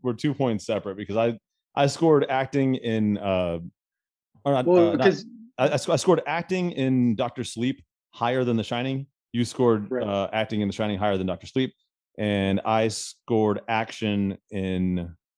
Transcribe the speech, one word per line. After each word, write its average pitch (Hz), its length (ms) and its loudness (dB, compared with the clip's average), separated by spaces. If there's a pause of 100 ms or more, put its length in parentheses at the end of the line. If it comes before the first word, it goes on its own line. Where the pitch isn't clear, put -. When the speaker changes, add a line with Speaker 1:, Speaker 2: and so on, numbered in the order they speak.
Speaker 1:
we're 127 120 0
two 147 180 -2
points 120 320 0
separate 101 320 -4
because 101 200 -6
I, 113 220 0 (360)
I 143 140 4
scored 147 400 4
acting 135 480 0
in, 107 420 0
uh, 92 400 -2 (840)
or 143 80 2
not, 131 140 0
Speaker 2:
Well, 170 240 6
Speaker 1:
uh, 160 60 0
not, 135 80 2
Speaker 2:
'cause 190 200 2 (340)
Speaker 1:
I, 139 120 4
I 147 60 0
sc-, - 140 -4
I 165 60 2
scored 165 300 4
acting 175 460 -2
in 127 440 2
Doctor 123 260 -4
Sleep 123 400 -4 (300)
higher 127 320 0
than 120 120 2
The 107 80 0
Shining. 135 420 -4 (260)
You 120 120 0
scored, 113 460 2
Speaker 2:
Right. 120 160 -4
Speaker 1:
uh, 101 260 -2
acting 110 280 -2
in 101 80 0
The 98 40 -4
Shining 107 260 -2
higher 101 180 2
than 92 100 -2
Doctor 87 220 -6
Sleep. 131 240 -2 (440)
And 101 480 0
I 110 240 2
scored 107 800 -2
action 104 720 -2 (140)
in 92 640 -2 (220)